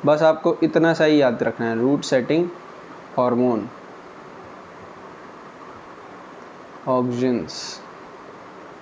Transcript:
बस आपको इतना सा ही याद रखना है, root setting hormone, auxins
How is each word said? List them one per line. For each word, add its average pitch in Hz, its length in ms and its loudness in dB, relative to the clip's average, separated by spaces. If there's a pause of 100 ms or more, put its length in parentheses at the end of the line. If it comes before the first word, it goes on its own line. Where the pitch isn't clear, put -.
बस 151 160 6
आपको 160 420 4
इतना 165 300 4
सा 160 120 4
ही 151 160 6
याद 120 220 2
रखना 117 220 -2
है, 113 140 0
root 139 220 2
setting 143 440 2 (720)
hormone, 123 520 2 (3250)
auxins 123 720 0 (1200)